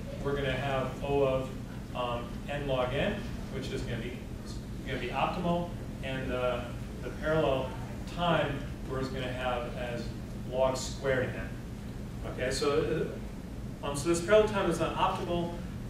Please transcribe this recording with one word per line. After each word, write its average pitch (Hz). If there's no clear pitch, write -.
We're 139
gonna 135
have 131
O 139
of, 131
um, 120
n 143
log 127
n, 202
which 135
is 131
gonna -
be, -
gonna 131
be 120
optimal, 170
and 131
the, 123
the 123
parallel 139
time 151
we're 131
gonna 131
have 123
as 123
log 127
squared 127
n. 117
Okay, -
so, 151
uh, 139
um, 143
so 170
this 170
parallel 214
time 190
is 160
not 156
optimal. 175